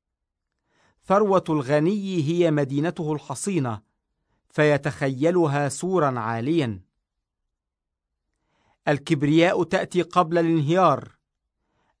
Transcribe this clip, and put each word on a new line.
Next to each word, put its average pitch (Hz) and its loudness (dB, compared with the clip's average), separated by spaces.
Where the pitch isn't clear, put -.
ثروة 196 2
الغني 160 0
هي 170 2
مدينته 151 -2
الحصينة، 139 -6
فيتخيلها 143 0
سوراً 151 -2
عالياً. 117 -4
الكبرياء 156 2
تأتي 175 -2
قبل 170 0
الانهيار، 165 0